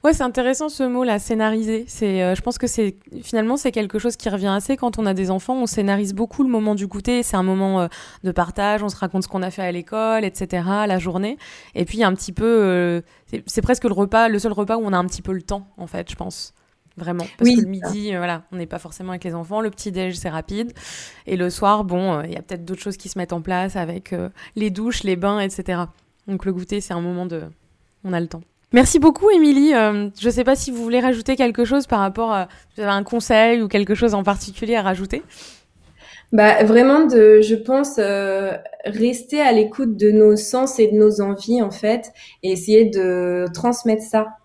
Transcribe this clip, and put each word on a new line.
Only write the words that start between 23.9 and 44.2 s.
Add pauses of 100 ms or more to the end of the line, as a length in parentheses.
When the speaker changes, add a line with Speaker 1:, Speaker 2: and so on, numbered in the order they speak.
Speaker 1:
euh, (260)
les
douches,
les
bains,
et
cetera. (340)
Donc,
le
goûter,
c'est
un
moment
de, (600)
on
a
le
temps. (320)
Merci
beaucoup,
Émilie.
Euh,
je
sais
pas
si
vous
voulez
rajouter
quelque
chose
par
rapport
à, (280)
vous
avez
un
conseil
ou
quelque
chose
en
particulier
à
rajouter ? (1080)
Speaker 2:
Bah,
vraiment
de,
je
pense,
euh, (320)
rester
à
l'écoute
de
nos
sens
et
de
nos
envies,
en
fait, (300)
et
essayer
de
transmettre
ça (180)